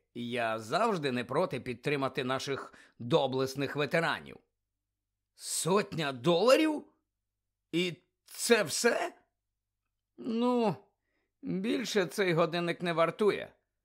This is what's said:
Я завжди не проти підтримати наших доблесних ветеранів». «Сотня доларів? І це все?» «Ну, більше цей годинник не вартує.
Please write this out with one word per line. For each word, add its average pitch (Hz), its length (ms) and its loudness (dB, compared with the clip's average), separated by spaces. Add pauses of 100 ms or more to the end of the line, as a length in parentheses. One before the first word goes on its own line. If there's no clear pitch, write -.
(120)
Я 120 460 -2
завжди 156 520 0
не 123 120 -2
проти 143 360 -2
підтримати 135 640 -4
наших 131 500 -4 (260)
доблесних 131 760 0
ветеранів». 139 640 -2 (960)
«Сотня 165 760 -2
доларів? 240 720 4 (880)
І 175 220 -2 (320)
це - 380 2
все?» 233 500 0 (1040)
«Ну, 233 580 0 (680)
більше 202 640 -2
цей 185 280 0
годинник 170 480 0
не 175 120 -2
вартує. 165 600 2 (320)